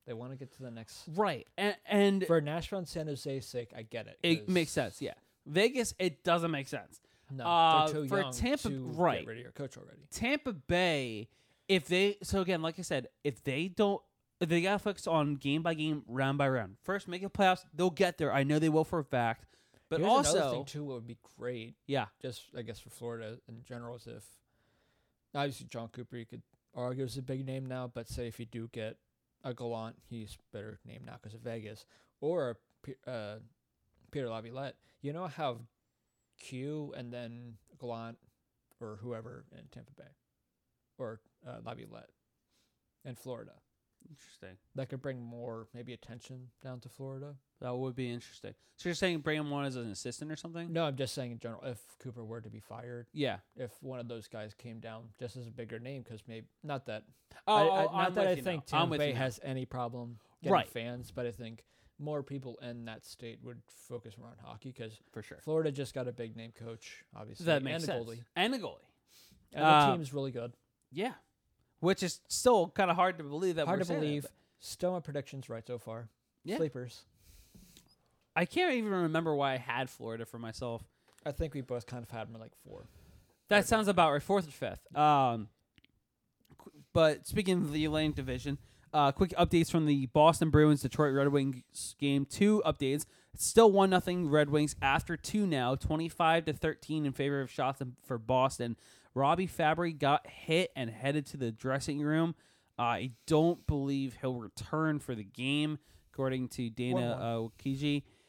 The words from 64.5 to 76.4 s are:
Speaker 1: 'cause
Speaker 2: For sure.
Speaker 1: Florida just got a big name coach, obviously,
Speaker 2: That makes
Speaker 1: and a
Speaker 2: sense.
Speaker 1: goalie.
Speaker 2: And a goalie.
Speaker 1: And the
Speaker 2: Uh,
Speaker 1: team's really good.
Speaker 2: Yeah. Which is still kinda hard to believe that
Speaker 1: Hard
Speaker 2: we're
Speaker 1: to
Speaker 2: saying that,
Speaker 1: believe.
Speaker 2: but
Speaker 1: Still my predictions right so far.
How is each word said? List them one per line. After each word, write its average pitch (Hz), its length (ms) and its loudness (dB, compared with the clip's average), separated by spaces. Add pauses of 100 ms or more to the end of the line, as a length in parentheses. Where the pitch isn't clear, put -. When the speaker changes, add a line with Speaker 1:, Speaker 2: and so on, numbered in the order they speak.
Speaker 1:
'cause 113 280 -14 (120)
Speaker 2:
For 110 100 -12
sure. - 160 -16
Speaker 1:
Florida 156 320 -2
just 135 240 -6
got 127 140 -6
a 120 40 -8
big 117 220 -10
name 113 160 -14
coach, 113 540 -16 (100)
obviously, 107 320 -12
Speaker 2:
That 147 160 2
makes 156 220 -4
Speaker 1:
and - 0 -
a - 20 -6
Speaker 2:
sense. 123 180 -4
Speaker 1:
goalie. 117 200 -12 (100)
Speaker 2:
And 202 180 2
a 269 60 -4
goalie. 151 260 -12 (680)
Speaker 1:
And 147 100 -4
the 156 60 6
Speaker 2:
Uh, 147 280 8
Speaker 1:
team's 143 160 -6
really 139 200 -4
good. 120 240 -8 (340)
Speaker 2:
Yeah. 180 240 -6 (640)
Which 185 260 0
is - 240 -4
still 214 400 6
kinda 180 260 2
hard 180 240 2
to 160 60 -8
believe 160 320 -2
that 156 100 0
Speaker 1:
Hard 185 120 2
Speaker 2:
we're - 20 2
Speaker 1:
to 185 60 0
Speaker 2:
saying 165 140 -2
that, 156 60 0
Speaker 1:
believe. 147 160 -2
Speaker 2:
but - 100 -12 (280)
Speaker 1:
Still - 320 -4
my 180 80 -4
predictions 143 480 -8
right 113 180 -10
so 123 120 -8
far. 113 300 -12 (360)